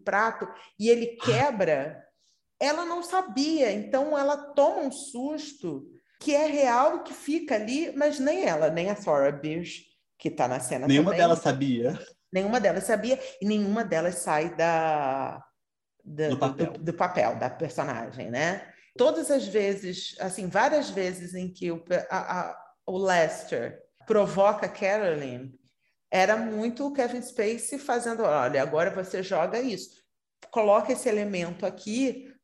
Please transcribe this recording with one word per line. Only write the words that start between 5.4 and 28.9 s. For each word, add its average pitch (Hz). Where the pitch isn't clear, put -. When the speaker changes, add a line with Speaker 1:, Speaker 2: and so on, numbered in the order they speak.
Speaker 1:
que 294
é 302
real, 285
que -
fica 302
ali, 254
mas 294
nem 311
ela, 160
nem 170
a 202
Thora 147
Birch, 156
que 165
tá 135
na 127
cena 131
Speaker 2:
Nenhuma 147
Speaker 1:
também. -
Speaker 2:
delas 170
sabia. 135
Speaker 1:
Nenhuma 202
delas 196
sabia 233
e 196
nenhuma 208
delas 175
sai 165
da, 151
da, 151
Speaker 2:
Do 135
Speaker 1:
do, 123
Speaker 2:
papel. 139
Speaker 1:
do, -
do 165
papel, 120
da 120
personagem, 123
né? 160
Todas 302
as 262
vezes, 196
assim, 185
várias 202
vezes 180
em 185
que 180
o, 165
a, 180
a, -
o 185
Lester 160
provoca 196
a -
Carolyn, 156
era 190
muito 226
o 277
Kevin 240
Spacey 233
fazendo, 233
"Olha, 143
agora 156